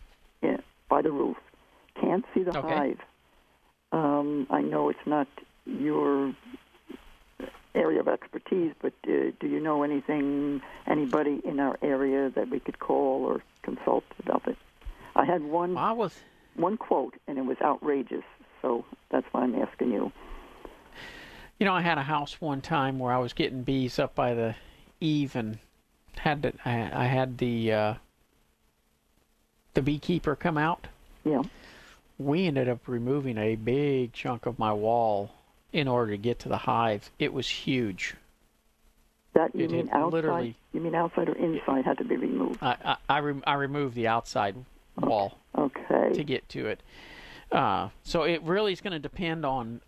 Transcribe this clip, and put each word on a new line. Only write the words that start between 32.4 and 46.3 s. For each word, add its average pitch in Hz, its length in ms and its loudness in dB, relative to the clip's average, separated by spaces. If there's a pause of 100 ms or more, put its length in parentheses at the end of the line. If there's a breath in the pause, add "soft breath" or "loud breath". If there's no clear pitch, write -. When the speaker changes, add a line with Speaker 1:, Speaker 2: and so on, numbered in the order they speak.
Speaker 2:
ended 135 220 2
up 120 200 -4
removing 123 500 0
a 107 160 2
big 127 580 0
chunk 123 340 -6
of 120 120 -4
my 107 140 2
wall 107 580 2 (420)
in 147 140 0
order 120 260 2
to 104 40 -2
get 117 240 0
to - 80 -10
the 113 80 0
hive. 113 600 0
It 147 140 0
was 131 160 -4
huge. 120 640 -2 (1200)
Speaker 1:
That 160 200 4
you 165 120 0
Speaker 2:
It 160 40 -4
Speaker 1:
mean 165 160 0
Speaker 2:
had - 100 -2
Speaker 1:
outside? 160 160 2
Speaker 2:
literally 160 440 -2 (160)
Speaker 1:
You 156 80 -4
mean 165 140 -2
outside 170 340 0
or - 60 -2
inside 143 500 0
had - 140 0
to - 60 -6
be - 120 -2
removed? - 460 -2
Speaker 2:
I, 123 220 0
I, 139 120 -2 (120)
I, 139 100 2
re-, 147 280 -4
I 147 80 2
removed 139 400 -2
the 113 140 0
outside 113 480 0 (420)
Speaker 1:
Okay. - 80 0
Speaker 2:
wall 104 320 2 (180)
Speaker 1:
Okay. - 580 2
Speaker 2:
to 151 100 0
get 139 260 -4